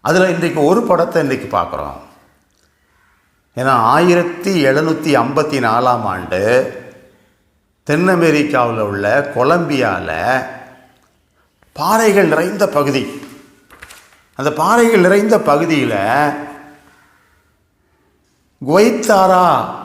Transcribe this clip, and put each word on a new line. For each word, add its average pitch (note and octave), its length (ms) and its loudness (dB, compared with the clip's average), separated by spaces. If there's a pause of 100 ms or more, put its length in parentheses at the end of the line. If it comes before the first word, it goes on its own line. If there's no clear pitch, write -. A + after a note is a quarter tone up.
அதுல F#3 300 2
இன்றைக்கு D#3+ 340 -2
ஒரு F#3+ 180 2
படத்தை E3+ 400 0
இன்றைக்கு C3+ 240 -4
பார்க்கிறோம். D2 540 -6 (1600)
ஏன்னா, B2+ 120 -2
ஆயிரத்தி E3+ 960 2
எழுநூத்தி D3+ 560 0
ஐம்பத்தி C#3 400 -2
நாலாம் A#2+ 420 0
ஆண்டு G2 720 -2 (1080)
தென் E3 260 0
அமெரிக்காவுல D3 720 0
உள்ள G#2 540 -2
கொலம்பியால B2 1080 -2 (1300)
பாறைகள் G3+ 540 2
நிறைந்த F#3 420 0
பகுதி. - 600 -4 (1040)
அந்த C#3+ 180 -2
பாறைகள் G#3+ 480 4
நிறைந்த G3+ 380 4
பகுதியில C#3+ 960 0 (2250)
குவைத்தாரா F#3+ 1000 2 (200)